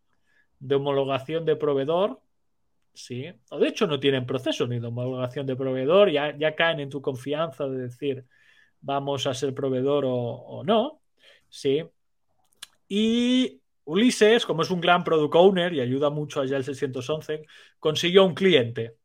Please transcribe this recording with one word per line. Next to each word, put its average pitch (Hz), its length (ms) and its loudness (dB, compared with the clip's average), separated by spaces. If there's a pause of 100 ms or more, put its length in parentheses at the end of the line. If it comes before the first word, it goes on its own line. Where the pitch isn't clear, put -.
(600)
de 135 160 -2
homologación 139 680 -2
de 151 120 0
proveedor, 156 640 -2 (720)
¿sí? 127 340 -12 (240)
O 143 80 -8
de 247 80 2
hecho 269 200 -2
no 147 120 -2
tienen 131 260 0
proceso 131 420 -4
ni 120 120 -6
de 117 80 -8
homologación 127 580 -6
de 131 120 -4
proveedor, 135 520 4
ya, 147 280 -2
ya 151 180 -2
caen 165 240 0
en 139 100 -8
tu 139 120 -8
confianza 143 640 -6
de 131 160 -6
decir, 127 420 -8 (540)
"Vamos 139 480 -4
a 139 60 -2
ser 135 200 -4
proveedor 135 520 0
o, 127 80 0
o 120 500 -6
no", 226 380 0 (480)
¿sí? 143 340 -2 (1040)
Y 240 720 0 (280)
Ulises, 214 600 4
como 165 160 0
es 156 80 -2
un 175 100 -2
gran 175 220 4
product 151 320 2
owner 180 360 6
y 151 80 -2
ayuda 131 300 0
mucho 151 300 -6
a 139 40 0
Agile 135 200 -2
seiscientos 131 440 -6
once, 156 380 -6 (340)
consiguió 175 460 4
un 170 80 0
cliente, 120 720 0